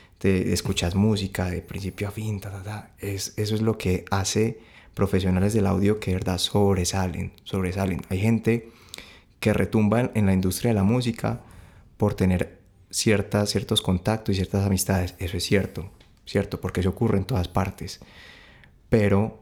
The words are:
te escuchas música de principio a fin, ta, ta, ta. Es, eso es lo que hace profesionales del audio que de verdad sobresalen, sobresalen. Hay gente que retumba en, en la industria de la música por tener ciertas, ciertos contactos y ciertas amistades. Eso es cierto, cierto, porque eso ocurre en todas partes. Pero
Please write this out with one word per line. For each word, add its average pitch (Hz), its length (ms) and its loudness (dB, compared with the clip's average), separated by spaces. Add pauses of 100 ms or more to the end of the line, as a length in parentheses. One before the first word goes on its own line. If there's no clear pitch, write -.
(180)
te 95 360 2
escuchas 92 420 -2
música 95 540 0
de 85 120 -4
principio 98 460 -8
a 101 40 -8
fin, 107 280 -6
ta, 101 120 -12
ta, 98 120 -12
ta. 107 360 -12
Es, 98 360 -8
eso 107 200 -2
es 107 60 0
lo 110 160 2
que 92 340 0
hace 107 480 0 (340)
profesionales 95 600 2
del 101 140 4
audio 98 320 2
que 95 120 -4
de 92 60 0
verdad 92 200 -2
sobresalen, 92 960 0 (100)
sobresalen. 92 560 -2 (100)
Hay 92 120 -2
gente 113 480 2 (720)
que 107 100 2
retumba 104 480 2
en, 127 160 0
en 104 120 2
la 95 60 4
industria 92 360 0
de 110 60 2
la 98 80 2
música 117 580 0 (560)
por 104 160 2
tener 92 460 0 (300)
ciertas, 104 600 0
ciertos 104 320 0
contactos 104 520 0
y - 40 2
ciertas 98 280 0
amistades. 95 540 0
Eso 92 160 -6
es 90 80 -4
cierto, 95 480 -2 (340)
cierto, - 360 -4
porque - 180 -4
eso 92 120 2
ocurre 110 260 0
en 95 80 -2
todas 92 240 -2
partes. 95 500 -4 (920)
Pero 101 520 2